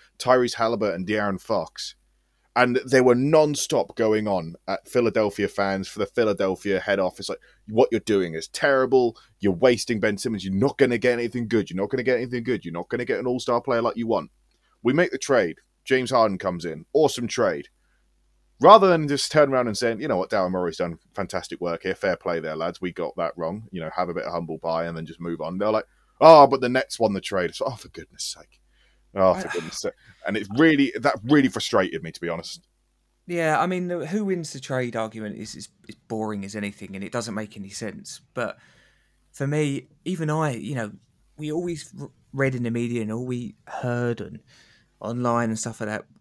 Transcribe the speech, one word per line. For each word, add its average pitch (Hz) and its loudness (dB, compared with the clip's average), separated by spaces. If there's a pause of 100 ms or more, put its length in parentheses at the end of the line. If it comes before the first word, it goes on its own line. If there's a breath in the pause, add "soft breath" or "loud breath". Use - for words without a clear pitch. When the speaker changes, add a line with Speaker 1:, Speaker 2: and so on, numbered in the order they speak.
(180 soft breath)
Speaker 1:
Tyrese 123 2
Halliburton, 104 -2
De'Aaron 104 -2
Fox?" - -6 (600)
And 123 2
they 127 4
were 127 8
non-stop 147 2
going 107 2
on 85 -2 (120)
at 95 -6
Philadelphia 107 0
fans 98 -2
for - -8
the 98 0
Philadelphia 98 0
head 98 0
office, 92 -4
like, 82 -10 (260 soft breath)
"What 110 4
you're 110 0
doing 92 0
is 80 -8
terrible. 131 2 (240 soft breath)
You're 98 2
wasting 113 2
Ben 101 2
Simmons. 107 -6
You're 95 -4
not 104 0
gonna 123 4
get 123 2
anything 120 -4
good. 104 0
You're 90 -6
not 101 -2
gonna 127 -4
get 123 0
anything 120 -6
good. 113 -4
You're 82 -10
not 87 -10
gonna 120 -4
get 113 -2
an 120 -6
all-star 123 -2
player 123 0
like 113 -2
you 117 -6
want." 98 -2 (520)
We 123 2
make 165 2
the 135 -6
trade. 104 2 (280)
James 131 0
Harden 113 4
comes 87 -4
in. 80 -8
Awesome 139 2
trade. 92 -2 (920)
Rather 196 10
than 160 4
just 143 -2
turn 147 6
around 127 2
and 104 -4
saying, 113 0
"You 151 -4
know 104 0
what, 92 -2
Daryl 92 0
Morey's 90 -2
done 85 -4 (160)
fantastic 92 -6
work 85 -4
here. 92 -2
Fair 92 -2
play 87 -4
there, 78 -6
lads. 82 -6
We 90 -4
got 85 -6
that 85 -4
wrong. 90 -6
You 90 -8
know, 78 -8
have 90 -2
a 82 -8
bit 87 -6
of 85 -8
humble 82 -6
pie 82 -4
and 85 -8
then 80 -8
just 82 -18
move 85 -8
on." 82 -8
They're 101 -2
like, 107 -2 (340)
"Oh, 151 12
but 127 2
the 123 -2
Nets 127 -4
won 107 2
the 95 -4
trade." 90 -2
So, - -8
"Oh, 110 -6
for - -20
goodness - -16
sake. - -14 (540)
Oh, 95 6
for 92 -4
Speaker 2:
I - -10
Speaker 1:
goodness 82 -8
sake." 98 -6 (320 soft breath)
And 101 -4
it's 104 -6
really, 147 6
that 131 0
really 135 6
frustrated 98 0
me, 80 -10
to - -20
be 85 -6
honest. - -8 (600)
Speaker 2:
Yeah, 165 0
I 170 2
mean, 180 -4
the 170 -6
who 202 -2
wins 175 -4
the 139 -14
trade 127 -4
argument 110 -6
is, 107 -14
is, - -16 (200)
is 107 -18
boring 107 -6
as 101 -12
anything, 101 -10
and 95 -12
it 95 -12
doesn't 113 -8
make 104 -10
any 98 -14
sense. 101 -12 (140)
But 117 -6 (760 soft breath)
for 139 -6
me, 147 -2 (160)
even 160 -4
I, 151 0
you 117 -8
know, 110 -6 (440)
we 151 -8
always 170 -6
r-, 139 -14 (220)
read 135 0
in 123 -4
the 117 -2
media 120 -2
and 107 -6
all 120 -6
we 123 -8 (100)
heard 120 -4
and - -14 (640 soft breath)
online 120 0
and 110 -4
stuff 113 -8
like 107 -6
that 107 -8 (160)